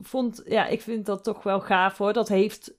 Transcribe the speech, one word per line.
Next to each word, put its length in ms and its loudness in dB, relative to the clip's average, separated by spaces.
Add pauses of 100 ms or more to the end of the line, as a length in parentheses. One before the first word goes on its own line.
vond, 440 -4
ja, 220 2
ik 140 -2
vind 240 -6
dat 180 -4
toch 200 -6
wel 160 0
gaaf, 380 2
hoor. 160 2
Dat 140 0
heeft, 520 0